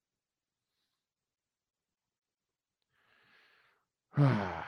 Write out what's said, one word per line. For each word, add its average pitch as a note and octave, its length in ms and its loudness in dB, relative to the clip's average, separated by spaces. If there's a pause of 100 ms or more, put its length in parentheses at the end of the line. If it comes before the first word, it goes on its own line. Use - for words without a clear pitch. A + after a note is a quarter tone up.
(4000)
<sighs> D3 60 4 (440)